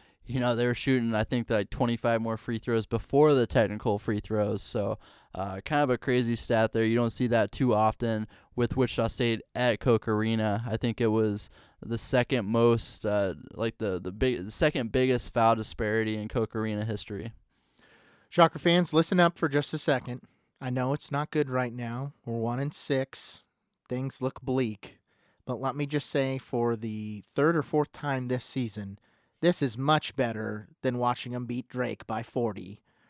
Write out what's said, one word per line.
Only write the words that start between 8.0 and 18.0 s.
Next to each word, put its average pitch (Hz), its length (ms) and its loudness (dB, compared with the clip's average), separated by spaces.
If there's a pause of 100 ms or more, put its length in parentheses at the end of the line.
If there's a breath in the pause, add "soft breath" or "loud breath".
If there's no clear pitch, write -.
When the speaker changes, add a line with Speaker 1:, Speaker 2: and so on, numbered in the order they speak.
Speaker 1:
with 120 220 0
Wichita 120 300 0
State 117 340 0 (120)
at 120 280 0
Koch 117 260 2
Arena. 110 580 0
I 120 120 -2
think 117 240 -4
it 117 60 4
was 110 420 0 (360 soft breath)
the 113 120 -4
second 123 480 0
most, 117 600 2
uh, 101 280 0 (200)
like, 113 260 -4
the, 95 200 -2
the 92 140 -6
big, 107 320 0
the 107 60 -8
second 143 420 0
biggest 127 400 2
foul 113 220 6
disparity 110 640 -2
in 107 120 -6
Koch 113 260 -2
Arena 110 300 -2
history. 110 480 -8 (960 soft breath)